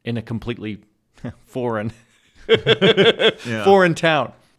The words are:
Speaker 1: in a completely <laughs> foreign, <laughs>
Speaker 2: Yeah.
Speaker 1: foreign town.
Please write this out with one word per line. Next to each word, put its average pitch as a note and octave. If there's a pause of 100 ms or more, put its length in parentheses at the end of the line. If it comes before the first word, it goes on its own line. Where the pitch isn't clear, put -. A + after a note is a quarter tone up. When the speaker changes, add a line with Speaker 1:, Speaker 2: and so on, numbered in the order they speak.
Speaker 1:
in A#2
a A2+
completely A2 (360)
<laughs> -
foreign, A2+ (560)
<laughs> -
Speaker 2:
Yeah. G3+
Speaker 1:
foreign F#3+
town. D#3 (260)